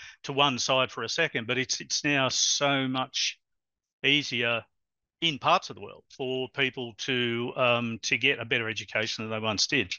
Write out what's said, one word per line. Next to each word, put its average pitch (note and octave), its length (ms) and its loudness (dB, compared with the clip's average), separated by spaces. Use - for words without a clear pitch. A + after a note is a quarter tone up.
to C#3+ 100 -6
one C3+ 260 4
side C3 320 2
for B2 120 -8
a A2+ 60 -4
second, C#3+ 380 -2
but B2 100 0
it's, - 220 -2
it's - 240 -4
now C#3+ 240 2
so C#3 600 2
much C3 520 -2
easier A#2+ 600 2
in E3 180 0
parts E3 320 2
of - 60 -12
the F#2 60 -14
world - 240 -16
for C3 400 -2
people B2+ 420 -2
to, A#2+ 600 0
um, A#2+ 440 2
to - 160 0
get B2 220 2
a A#2 60 -6
better A2+ 240 0
education A2 560 -2
than A2 60 -6
they A2 140 -2
once G#2+ 220 2
did. A2+ 320 0